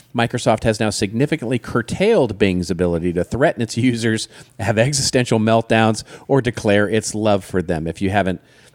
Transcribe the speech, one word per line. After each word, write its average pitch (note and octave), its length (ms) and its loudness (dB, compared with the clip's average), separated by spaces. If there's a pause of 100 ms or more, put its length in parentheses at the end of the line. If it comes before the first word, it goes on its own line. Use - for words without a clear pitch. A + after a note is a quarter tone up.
(160)
Microsoft A#2 480 0
has A2 160 0
now A2 100 0
significantly A#2+ 720 -2
curtailed C3 800 0
Bing's F#2 320 2
ability E2+ 420 0
to F2 100 0
threaten B2+ 380 0
its A2+ 160 -4
users, A2+ 500 0 (320)
have G#2 200 0
existential C3 580 0
meltdowns, A2 680 2 (240)
or C#3 140 2
declare G#2 480 2
its G#2+ 240 -2
love G#2 320 0
for F#2 160 -2
them. E2 240 -4
If E2 160 -6
you F#2+ 80 0
haven't, F#2 320 0 (340)